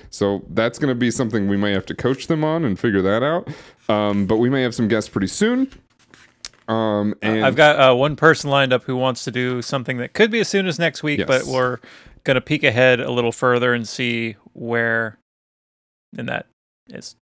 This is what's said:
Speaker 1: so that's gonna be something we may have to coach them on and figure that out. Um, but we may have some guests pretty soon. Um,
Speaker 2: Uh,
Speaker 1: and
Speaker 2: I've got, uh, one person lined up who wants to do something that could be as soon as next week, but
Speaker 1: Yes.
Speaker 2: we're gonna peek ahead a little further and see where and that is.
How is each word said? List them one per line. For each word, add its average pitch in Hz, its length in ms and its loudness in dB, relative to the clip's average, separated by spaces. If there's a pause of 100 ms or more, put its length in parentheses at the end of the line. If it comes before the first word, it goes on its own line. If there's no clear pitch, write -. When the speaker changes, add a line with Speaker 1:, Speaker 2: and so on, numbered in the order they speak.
Speaker 1:
so 98 400 -2
that's 110 280 -2
gonna 139 180 -2
be 120 140 0
something 113 380 -2
we 101 80 2
may 101 160 0
have 95 140 -2
to - 100 -10
coach - 320 -2
them 156 160 0
on 156 220 -2
and 98 120 -2
figure 101 260 0
that 107 200 0
out. 160 240 -2 (400)
Um, 104 380 0
but 110 120 0
we 123 120 2
may 135 140 0
have 117 120 -4
some 113 140 0
guests 107 200 0
pretty 98 180 -2
soon. 247 440 0 (960)
Um, 107 540 -2
Speaker 2:
Uh, 107 60 -4
Speaker 1:
and 110 180 2
Speaker 2:
I've 127 120 4
got, 151 200 8
uh, 131 160 8
one 135 220 2
person 151 340 4
lined 139 220 2
up 123 140 2
who 131 100 -4
wants 127 300 -2
to 123 60 -6
do 123 300 -4
something 127 360 -6
that 120 160 -8
could 214 180 4
be 226 80 -2
as 196 80 0
soon 196 180 0
as 165 140 -4
next 160 240 -2
week, 143 240 -2
but 131 180 2
Speaker 1:
Yes. 135 80 -6
Speaker 2:
we're 123 240 0 (460)
gonna 131 180 2
peek 147 220 -4
ahead 127 380 4
a 131 100 -6
little 120 220 -2
further 123 400 0
and 117 140 -4
see 117 480 -6 (180)
where 113 640 -4 (1000)
and 120 120 -8
that - 160 -6 (440)
is. - 260 -16 (120)